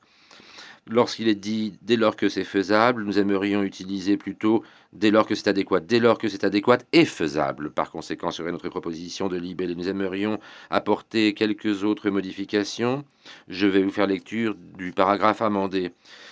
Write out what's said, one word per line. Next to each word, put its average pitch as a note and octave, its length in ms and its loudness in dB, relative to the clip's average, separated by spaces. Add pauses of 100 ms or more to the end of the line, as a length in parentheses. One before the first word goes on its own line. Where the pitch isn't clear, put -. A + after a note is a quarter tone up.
(920)
Lorsqu'il A2+ 380 0
est G#2+ 80 4
dit « G#2 460 -4
dès G2+ 120 0
lors A2 220 2
que G#2 120 2
c'est F#2+ 140 -4
faisable », G#2+ 600 2
nous G2+ 160 0
aimerions G2+ 420 2
utiliser F#2+ 540 -2
plutôt « G#2 480 0 (280)
dès G#2 200 2
lors G#2+ 160 4
que G#2+ 80 -2
c'est - 100 -4
adéquat ». « G2 340 2
Dès G2 200 0
lors A2+ 180 4
que - 80 -6
c'est G2 160 -6
adéquat G#2 360 4 (140)
et E3 120 6
faisable », D2 680 -4
par D#2 200 -4
conséquent, E2 400 -8
serait E2 180 -8
notre F2 180 -6
proposition F2 600 -8
de F2+ 80 -6
libellé. F2 400 -6
Nous F2 120 -6
aimerions G2 520 -4 (300)
apporter G#2 640 0
quelques G#2 500 -2
autres G#2 260 -2
modifications. G2+ 920 -4 (420)
Je F#2 220 0
vais F#2+ 120 4
vous F#2+ 120 2
faire G2+ 160 0
lecture G#2 480 -4 (200)
du F2+ 140 -8
paragraphe G2 500 2
amendé. « G2 520 -2 (400)